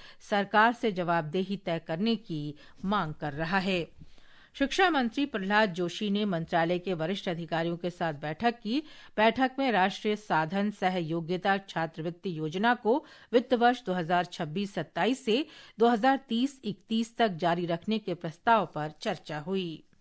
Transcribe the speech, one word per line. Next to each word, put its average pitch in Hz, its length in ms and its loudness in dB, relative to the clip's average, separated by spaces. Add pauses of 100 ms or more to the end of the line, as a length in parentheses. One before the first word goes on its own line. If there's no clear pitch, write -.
(300)
सरकार 214 420 4
से 226 200 -2
जवाबदेही 175 640 -2
तय 165 300 -4
करने 214 300 0
की 151 380 -6 (300)
मांग 185 300 -2
कर 147 180 -8
रहा 160 260 -2
है। 185 280 -2 (680)
शिक्षा 349 360 2
मंत्री 277 360 0
प्रहलाद 208 460 2
जोशी 175 380 -2
ने 202 140 0
मंत्रालय 170 540 0
के 180 160 -4
वरिष्ठ 170 340 -4
अधिकारियों 170 480 -2
के 175 140 -6
साथ 165 240 -4
बैठक 160 480 -4
की। 247 200 -2 (340)
बैठक 226 420 4
में 269 140 0
राष्ट्रीय 202 440 0
साधन 196 540 0
सह 185 260 -2
योग्यता 175 600 0
छात्रवृत्ति 170 800 -6
योजना 185 360 0
को 233 300 0 (280)
वित्त 233 220 2
वर्ष 240 320 4
दो 185 60 0
हज़ार 175 320 2
छब्बीस 175 500 -6
सत्ताईस 185 500 -2
से 240 220 2 (320)
दो 226 100 6
हज़ार 247 400 4
तीस 240 360 -2
इकतीस 220 520 -4
तक 226 120 4
जारी 175 380 0
रखने 175 320 -2
के 190 160 -6
प्रस्ताव 185 520 2
पर 156 340 -6
चर्चा 160 380 -6
हुई। 175 440 -4 (180)